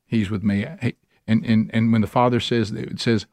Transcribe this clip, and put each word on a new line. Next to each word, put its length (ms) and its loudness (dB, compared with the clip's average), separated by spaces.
He's 240 -2
with 140 -6
me. 220 0
He, 140 -2
and, 200 0
and, 280 2
and 200 2
when 80 2
the 60 0
father 340 2
says, 300 -2
it 280 -10
says, 320 0